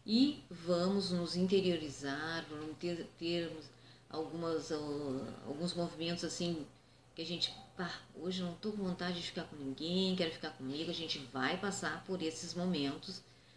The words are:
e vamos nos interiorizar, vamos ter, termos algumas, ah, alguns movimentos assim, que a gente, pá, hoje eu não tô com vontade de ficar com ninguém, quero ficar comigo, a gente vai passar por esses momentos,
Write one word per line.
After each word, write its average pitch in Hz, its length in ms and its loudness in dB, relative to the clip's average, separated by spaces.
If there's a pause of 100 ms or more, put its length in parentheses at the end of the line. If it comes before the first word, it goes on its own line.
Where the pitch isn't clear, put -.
e 262 440 6
vamos 180 600 4
nos 175 260 2
interiorizar, 160 1120 2
vamos 151 300 -6
ter, 175 280 -2 (120)
termos 165 480 0 (420)
algumas, 160 640 -2
ah, 143 760 -2
alguns 156 280 -2
movimentos 170 500 -2
assim, 165 420 0 (480)
que 160 60 -8
a 160 60 -6
gente, 170 280 -2 (220)
pá, 175 160 -4 (220)
hoje 185 260 -2
eu 180 60 0
não 170 80 -4
tô 208 180 -2
com 202 120 -2
vontade 175 360 0
de 175 60 -4
ficar 165 180 -4
com 151 120 -12
ninguém, 170 600 2
quero 165 160 2
ficar 160 180 -6
comigo, 147 400 -4
a 165 40 -2
gente 160 240 -2 (120)
vai 139 280 2
passar 185 460 -2
por 185 180 -2
esses 160 320 -2
momentos, 175 680 0 (340)